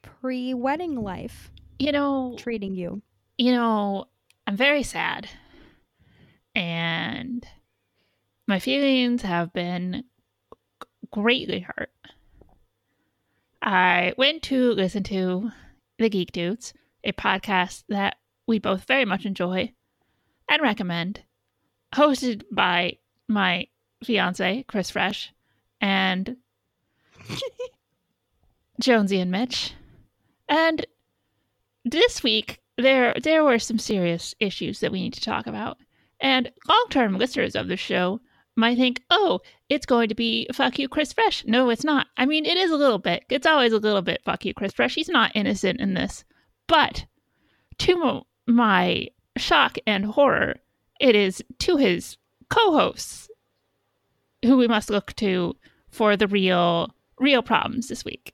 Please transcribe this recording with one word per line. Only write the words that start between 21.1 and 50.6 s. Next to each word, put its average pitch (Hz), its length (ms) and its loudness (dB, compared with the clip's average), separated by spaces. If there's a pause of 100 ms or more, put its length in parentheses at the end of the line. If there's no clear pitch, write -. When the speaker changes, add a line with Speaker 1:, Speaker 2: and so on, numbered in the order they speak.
Speaker 2:
hosted 254 560 2
by 175 460 0 (320)
my 185 380 0 (360)
fiance, 190 640 -2
Chris 196 220 -4
Fresh, - 440 -6 (460)
and 190 560 -2 (920)
<laughs> - 80 -8 (1400)
Jonesy 202 400 4
and 180 100 -2
Mitch. 240 420 -4 (760)
And 320 360 2 (1000)
this 330 360 2
week, 220 380 -2 (180)
there, 254 440 4
there 311 240 4
were 240 140 6
some 220 200 -4
serious 175 600 -2
issues 202 400 -4
that - 100 -2
we 185 100 -6
need 262 120 -6
to - 80 -12
talk 220 260 -6
about. 214 300 -10 (420)
And 262 320 0 (160)
long-term 294 500 2
listeners - 380 -2
of - 140 -4
the 180 80 -2
show 180 420 -2 (360)
might 233 220 2
think, 254 320 0
"Oh, 359 300 4 (280)
it's 294 180 -2
going 233 240 2
to 220 60 -4
be 226 380 -2
fuck 254 260 0
you, 269 80 -4
Chris 302 240 -2
Fresh." - 340 0
No, 240 240 2
it's 226 140 -2
not. 294 240 0 (100)
I 254 80 2
mean, 302 200 0
it 339 120 0
is 359 140 2
a 311 60 2
little 254 220 4
bit. 175 300 -2
It's 277 180 0
always 262 260 4
a 214 60 2
little 208 240 0
bit 185 200 -4
fuck - 220 -6
you, 185 80 -6
Chris 196 200 -6
Fresh. - 220 -2
He's 320 140 -6
not 247 260 2
innocent 202 460 0
in 190 140 -2
this. - 280 -6 (440)
But - 380 2 (760)
to 359 240 4
m-, 233 180 0 (340)
my 185 520 2 (300)
shock - 400 2 (100)
and 202 180 0
horror, - 500 2 (460)